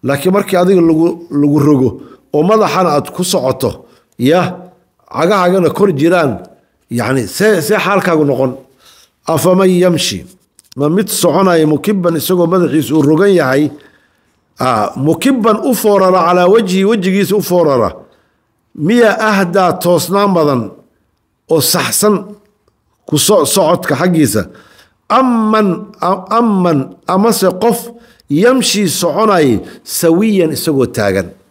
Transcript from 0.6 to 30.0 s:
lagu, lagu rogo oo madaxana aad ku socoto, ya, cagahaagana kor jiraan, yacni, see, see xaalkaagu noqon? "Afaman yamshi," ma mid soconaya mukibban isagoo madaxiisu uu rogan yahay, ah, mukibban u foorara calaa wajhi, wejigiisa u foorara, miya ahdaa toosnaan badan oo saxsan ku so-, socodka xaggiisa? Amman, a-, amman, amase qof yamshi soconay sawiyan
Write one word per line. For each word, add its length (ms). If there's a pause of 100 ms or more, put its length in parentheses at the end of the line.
lagu, 260 (240)
lagu 280
rogo 300 (440)
oo 100
madaxana 460
aad 220
ku 120
socoto, 640 (340)
ya, 220 (720)
cagahaagana 580
kor 220
jiraan, 400 (600)
yacni, 360
see, 340
see 160
xaalkaagu 480
noqon? 260 (760)
"Afaman 420
yamshi," 560 (500)
ma 140
mid 200
soconaya 580
mukibban 500
isagoo 300
madaxiisu 500
uu 40
rogan 320
yahay, 300 (960)
ah, 360
mukibban 640
u 160
foorara 520
calaa 240
wajhi, 360
wejigiisa 500
u 60
foorara, 480 (840)
miya 440
ahdaa 540
toosnaan 600
badan 280 (880)
oo 120
saxsan 540 (920)
ku 100
so-, 280
socodka 500
xaggiisa? 460 (680)
Amman, 580 (340)
a-, 240 (120)
amman, 420 (260)
amase 420 (140)
qof 180 (500)
yamshi 600
soconay 580 (360)
sawiyan 680